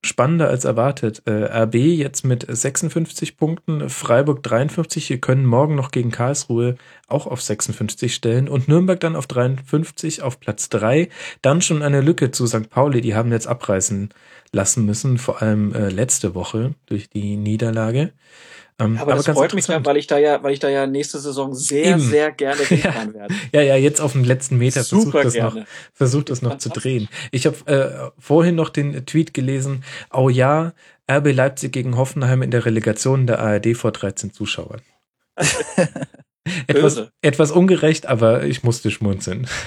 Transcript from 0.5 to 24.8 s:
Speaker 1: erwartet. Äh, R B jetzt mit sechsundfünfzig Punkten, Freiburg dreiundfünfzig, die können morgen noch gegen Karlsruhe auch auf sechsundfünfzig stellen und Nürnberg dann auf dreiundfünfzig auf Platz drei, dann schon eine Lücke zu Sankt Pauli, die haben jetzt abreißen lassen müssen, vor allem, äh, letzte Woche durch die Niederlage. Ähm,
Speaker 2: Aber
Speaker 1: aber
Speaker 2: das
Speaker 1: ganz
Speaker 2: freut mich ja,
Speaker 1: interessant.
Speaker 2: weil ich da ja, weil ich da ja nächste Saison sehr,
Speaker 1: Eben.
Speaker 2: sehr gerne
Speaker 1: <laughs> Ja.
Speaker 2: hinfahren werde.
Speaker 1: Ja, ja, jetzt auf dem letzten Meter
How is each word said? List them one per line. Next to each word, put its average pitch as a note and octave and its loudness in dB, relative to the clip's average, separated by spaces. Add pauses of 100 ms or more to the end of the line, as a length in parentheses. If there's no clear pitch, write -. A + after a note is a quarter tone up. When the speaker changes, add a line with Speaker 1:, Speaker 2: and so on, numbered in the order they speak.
Speaker 1:
erwartet. A#2+ -2
Äh, G#2+ -2
R A2+ 0
B A#2+ 2
jetzt C#3 -4
mit B2+ 0
sechsundfünfzig D3+ -4
Punkten, D3+ -2
Freiburg C3 0
dreiundfünfzig, D3 -2
die C3 -4
können C3 2
morgen C3+ 4
noch C3+ -4
gegen A#2+ -2
Karlsruhe B2 -2 (320)
auch D3 -4
auf - -8
sechsundfünfzig A2+ -4
stellen B2+ 0
und C3+ 0
Nürnberg F3+ 4
dann D#3+ -2
auf D3 -6
dreiundfünfzig C3+ -2
auf C3 -8
Platz - -6
drei, B2 2 (340)
dann D3+ 4
schon D#3 0
eine C#3+ 2
Lücke C#3 2
zu B2+ -2
Sankt A2 -2
Pauli, C3+ 2
die A2+ -2
haben A#2 0
jetzt A2+ -2
abreißen G2 -2 (420)
lassen G#2 0
müssen, A#2+ 0
vor - -4
allem, G#2+ 0
äh, G#2+ -2
letzte F#2+ -2
Woche A2+ -4 (100)
durch G#2 -6
die G#2 -6
Niederlage. A2+ -2 (680)
Ähm, A2+ 0
Speaker 2:
Aber C#3 0
Speaker 1:
aber B2+ 4
Speaker 2:
das C#3+ 0
Speaker 1:
ganz D3+ 2
Speaker 2:
freut E3+ 2
mich F#3+ -2
ja, E3+ 2
Speaker 1:
interessant. D3 -2
Speaker 2:
weil C#3+ 2
ich D3 -2
da D3 2
ja, D3 4
weil C#3 0
ich C#3 -4
da C#3 0
ja C#3 0
nächste C#3 -4
Saison C#3 -6
sehr, C#3+ 2
Speaker 1:
Eben. E3+ 6
Speaker 2:
sehr D3 2
gerne C#3+ -2
Speaker 1:
<laughs> - 2
Ja. C3+ 0
Speaker 2:
hinfahren A#2 0
werde. G#2 -8 (160)
Speaker 1:
Ja, D3 6
ja, C#3 4
jetzt D3 4
auf C#3 -2
dem C3 2
letzten C3 2
Meter B2 2